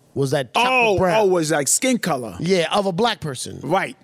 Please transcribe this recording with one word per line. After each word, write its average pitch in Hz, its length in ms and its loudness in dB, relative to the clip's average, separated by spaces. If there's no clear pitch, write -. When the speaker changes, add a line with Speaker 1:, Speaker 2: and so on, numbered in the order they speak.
Speaker 1:
was 135 160 -2
that 139 220 -2
chocolate 247 200 2
Speaker 2:
Oh, 220 240 2
Speaker 1:
brown. 185 240 2
Speaker 2:
oh, 202 60 4
it 185 40 2
was 160 200 0
like 147 160 0
skin 254 300 0
color. 123 420 -4
Speaker 1:
Yeah, 170 320 2
of 196 140 0
a 196 60 0
black 208 280 -2
person. 127 440 -10
Speaker 2:
Right. 156 400 -2